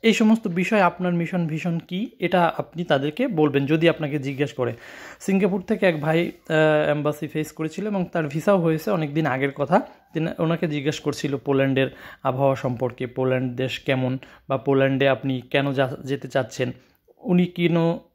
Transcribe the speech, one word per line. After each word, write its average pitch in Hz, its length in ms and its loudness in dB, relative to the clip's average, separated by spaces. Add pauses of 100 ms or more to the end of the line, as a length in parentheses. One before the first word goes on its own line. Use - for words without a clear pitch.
এই 226 120 4
সমস্ত 220 340 4
বিষয় 185 340 0
আপনার 180 320 2
মিশন 170 340 -2
ভিশন 160 320 -4
কী, 185 300 -6 (100)
এটা 175 380 2
আপনি - 260 -8
তাদেরকে 151 440 0
বলবেন 151 380 2
যদি 160 240 4
আপনাকে 151 300 -2
জিজ্ঞেস 139 340 -4
করে। 120 200 -2 (460)
সিঙ্গাপুর 190 420 0
থেকে 220 240 -2
এক 160 160 2
ভাই, 160 300 0 (180)
আহ, 156 420 4
এম্বাসি 151 360 -2
ফেস 151 240 -6
করেছিল 160 360 -6
এবং 196 240 -2
তার 160 160 -2
ভিসাও 160 300 2
হয়েছে 165 340 0
অনেক 156 220 -2
দিন 160 120 0
আগের 135 260 0
কথা। 147 300 2 (320)
তিনি, 160 140 -2 (100)
ওনাকে 165 300 0
জিজ্ঞেস 147 320 -2
করছিল 139 380 -4
পোল্যান্ডের 135 500 2 (360)
আবহাওয়া 135 320 2
সম্পর্কে, 123 520 -4
পোল্যান্ড 127 480 -2
দেশ 127 240 -6
কেমন 131 380 -2 (320)
বা 135 80 0
পোল্যান্ডে 135 520 2
আপনি 131 320 -2
কেন 139 320 -2
যা-, 135 300 0
যেতে 135 240 -6
চাচ্ছেন, 127 440 -4 (460)
উনি 180 280 2
কেন 170 320 0 (380)